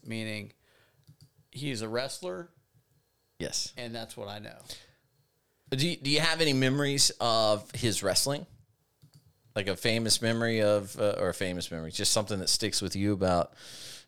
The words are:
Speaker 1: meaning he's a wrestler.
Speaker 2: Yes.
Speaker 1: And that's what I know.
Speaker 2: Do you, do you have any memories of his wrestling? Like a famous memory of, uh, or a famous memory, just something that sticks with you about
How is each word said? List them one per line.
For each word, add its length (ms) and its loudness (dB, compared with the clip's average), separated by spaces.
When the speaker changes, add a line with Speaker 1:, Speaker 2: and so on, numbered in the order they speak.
Speaker 1:
meaning 460 -6
he's 300 -6
a 60 -4
wrestler. 640 -6
Speaker 2:
Yes. 380 -4
Speaker 1:
And 180 -10
that's 220 -12
what 100 -10
I 120 -10
know. 180 -16
Speaker 2:
Do 180 0
you, 80 0
do 140 -4
you 100 4
have 220 2
any 120 4
memories 580 4
of 500 2
his 320 0
wrestling? 420 0
Like 120 -2
a 100 0
famous 440 2
memory 400 2
of, 380 2
uh, 200 2
or 100 2
a 40 -2
famous 380 -4
memory, 200 -8
just 200 0
something 280 0
that 100 -2
sticks 320 0
with 140 -4
you 180 2
about 400 2